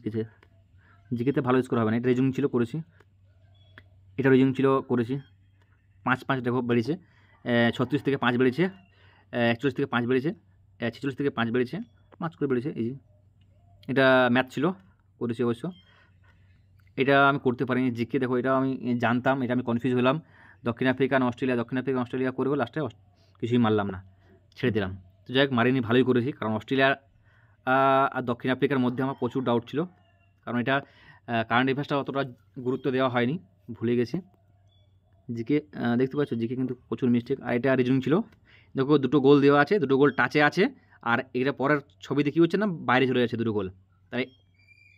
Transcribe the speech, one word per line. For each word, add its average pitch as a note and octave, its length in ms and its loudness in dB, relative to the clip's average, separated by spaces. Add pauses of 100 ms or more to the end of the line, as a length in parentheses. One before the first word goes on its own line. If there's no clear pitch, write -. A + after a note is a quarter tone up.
গেছে, A2 180 -4 (920)
জিকেতে B2+ 280 -2
ভালো B2+ 200 2
স্কোর B2 180 -2
হবে A2 120 2
না। A#2 60 0
এটা B2 100 -2
রিজনিং B2+ 260 2
ছিল, C#3 140 -2
করেছি, B2 340 -2 (1400)
এটা C3+ 120 2
রিজনিং C3 240 6
ছিল, C3 280 2
করেছি, B2 380 -2 (840)
পাঁচ B3+ 200 0
পাঁচ C3 160 -2
দেখো B2 220 -2
বেরিয়েছে। A#2+ 560 -2 (260)
এ, B2 80 -2 (220)
ছত্রিশ C3 300 -2
থেকে C3+ 120 0
পাঁচ B2 220 0
বেড়েছে, B2+ 240 2
এ, - 760 -10 (120)
একচল্লিশ C3 260 -2
থেকে C#3 160 -4
পাঁচ A#2+ 160 2
বেড়েছে, C3 200 0 (500)
এ, A#2+ 140 -6
ছেচল্লিশ C3+ 260 -8
থেকে C#3+ 180 -2
পাঁচ A#2 160 0
বেড়েছে, B2+ 240 -2 (420)
পাঁচ E3 180 -6
করে C#3+ 140 -4
বেড়েছে, B2 180 -2 (100)
এই A2+ 80 -4
যে। C3+ 80 -8 (960)
এটা C3 140 4 (280)
ম্যাথ B2+ 200 2
ছিল, C3+ 120 -2 (540)
করেছি A#2 280 -4
অবশ্য। A#2+ 160 -4 (1300)
এটা C3+ 180 2 (140)
আমি C#3 160 0
করতে B2+ 240 0
পারিনি, B2+ 280 0
জিকে A#2 260 -4
দেখো, B2 180 -2
এটা C3 180 -2
আমি C3+ 100 0 (340)
জানতাম, B2 400 2
এটা B2 120 -2
আমি B2+ 140 -2
কনফিউজ A#2 300 -2
হলাম। C3 180 2 (500)
দক্ষিণ B2+ 260 -2
আফ্রিকা C3+ 260 0
না B2+ 100 0
অস্ট্রেলিয়া, B2+ 320 -4
দক্ষিণ B2+ 200 -6
আফ্রিকা, C3 220 -4
অস্ট্রেলিয়া B2+ 340 -4
করবো, C3 240 -2
লাস্টে A#2+ 260 -6
অস-, - 120 -14 (400)
কিছুই A#2+ 260 0
মারলাম G#2+ 280 2
না, F#2+ 60 -10 (580)
ছেড়ে B2 180 -2
দিলাম। F#2+ 160 -2 (320)
তো - 100 -20
যাই C3+ 100 4
হোক, C#3 140 0
মারিনি, B2+ 300 2
ভালোই B2 220 4
করেছি, B2 280 0
কারণ A2 220 -6
অস্ট্রেলিয়া, C3+ 300 0
আহ, - 1300 -2
আর B2+ 140 -6
দক্ষিণ B2 260 -4
আফ্রিকার C#3 300 0
মধ্যে B2 200 -2
আমার C3+ 160 -6
প্রচুর B2+ 260 -4
ডাউট A#2 220 0
ছিল, C3 100 -4 (640)
কারণ A#2 200 -6
এটা, C3+ 120 0
আহ, - 760 -6
কারেন্ট B2+ 200 4
অ্যাফেয়ার্সটা C#3+ 320 -2
অতটা C#3 200 -4 (440)
গুরুত্ব B2+ 200 -4 (100)
দেওয়া C3 180 2
হয়নি, B2 220 0 (400)
ভুলে A#2 240 -2
গেছি। B2 180 -4 (1120)
জিকে, A#2 300 -2
আহ, A#2+ 420 -4
দেখতে C3+ 160 -2
পাচ্ছ, D3 140 -2 (100)
জিকে A#2+ 180 -4
কিন্তু B2+ 140 -4 (140)
প্রচুর A#2+ 260 -2
মিস্টেক। A#2+ 320 0
আর A#2+ 120 -4
এটা C3 120 0 (100)
রিজনিং B2+ 260 2
ছিল, C#3+ 100 2 (600)
দেখো C3+ 180 2 (100)
দুটো C3 220 0
গোল C#3+ 200 8
দেওয়া C#3+ 180 6
আছে, G3 200 2
দুটো C3+ 180 2
গোল D3 80 6 (100)
টাচে C3 200 0 (100)
আছে, F3+ 140 0 (480)
আর A#2 60 2 (220)
এটা C3+ 200 0
পরের C#3+ 200 2 (260)
ছবিতে C#3+ 280 0
কী D#3+ 100 0
হচ্ছে E3 180 0
না, G#3+ 60 -2 (220)
বাইরে C3 200 4
চলে B2+ 120 2
যাচ্ছে A#2 200 -2
দুটো A2 160 -2
গোল। F#2+ 100 -4 (420)
তাহলে, B2 160 -6 (720)